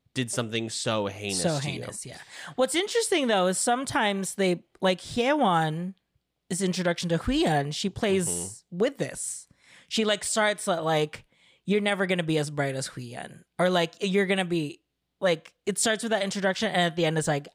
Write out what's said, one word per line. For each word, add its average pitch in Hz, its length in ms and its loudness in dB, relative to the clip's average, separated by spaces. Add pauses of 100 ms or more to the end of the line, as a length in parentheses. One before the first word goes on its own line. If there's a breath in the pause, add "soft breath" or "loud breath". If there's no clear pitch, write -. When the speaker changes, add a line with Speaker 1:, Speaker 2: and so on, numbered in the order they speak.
(140)
Speaker 1:
did 123 160 -4
something 117 400 -4
so 110 380 -2
heinous 98 340 -4
Speaker 2:
So 160 180 0
Speaker 1:
to 139 120 -4
you. 104 100 -8
Speaker 2:
heinous, - 240 -12
yeah. - 140 -16 (360 loud breath)
What's 254 200 0
interesting, 370 500 0
though, 190 220 4
is 185 100 0
sometimes 233 760 0
they, 180 300 2 (160)
like, 185 200 2
Hyeon, 185 920 0 (520)
his 185 140 -4
introduction 175 480 0
to 165 80 4
Huyeon, 160 560 2
she 196 160 -2
plays 190 400 0
Speaker 1:
Mm-hmm. 92 480 -8
Speaker 2:
with 262 220 0
this. - 480 -8 (400 loud breath)
She, 220 180 0
like, 208 180 0
starts 214 440 0
at, 165 180 0
like, 151 380 2 (420 soft breath)
"You're 202 160 2
never 202 240 0
gonna 180 180 0
be 156 140 2
as 147 120 0
bright 139 260 -2
as 131 140 -4
Huyeon," - 540 -14 (160)
or, 180 100 4
like, 170 300 2
"You're 196 260 2
gonna 190 200 2
be," 165 340 -2 (400)
like, 170 340 0 (120)
it 202 120 -2
starts 220 240 0
with 233 100 -4
that 202 120 2
introduction, 196 480 0
and 180 100 2
at 170 140 2
the 170 100 2
end 160 120 0
it's 156 100 0
like, 143 280 0